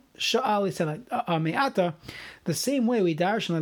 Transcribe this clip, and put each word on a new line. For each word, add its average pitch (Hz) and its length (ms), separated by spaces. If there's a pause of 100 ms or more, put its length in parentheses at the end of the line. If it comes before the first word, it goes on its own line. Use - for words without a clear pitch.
(180)
Sha'al, 214 480
he 185 60
said, 170 140
like, 156 140 (100)
uh, 240 160
uh, 170 120
Me'ata, 175 560 (500)
the 165 100
same 262 320
way 240 140
we 170 160
darshan 175 460